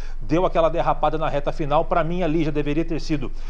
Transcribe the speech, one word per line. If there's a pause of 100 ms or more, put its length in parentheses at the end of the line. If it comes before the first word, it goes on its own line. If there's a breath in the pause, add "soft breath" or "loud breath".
(220 loud breath)
deu
aquela
derrapada
na
reta
final.
Pra
mim,
ali
já
deveria
ter
sido (180 loud breath)